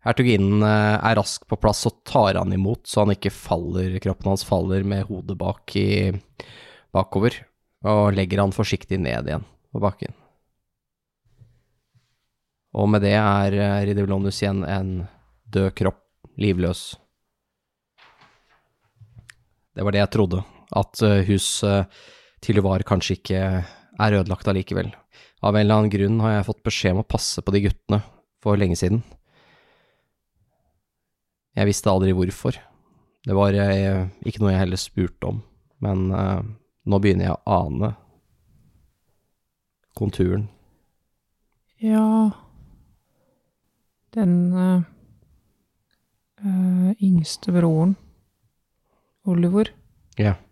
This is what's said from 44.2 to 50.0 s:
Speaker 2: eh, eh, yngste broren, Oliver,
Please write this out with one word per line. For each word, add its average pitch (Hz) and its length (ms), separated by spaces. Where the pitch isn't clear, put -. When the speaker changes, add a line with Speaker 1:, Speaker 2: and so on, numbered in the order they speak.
Speaker 2:
eh, 180 300
eh, 185 560
yngste 185 500
broren, 170 440
Oliver, 180 420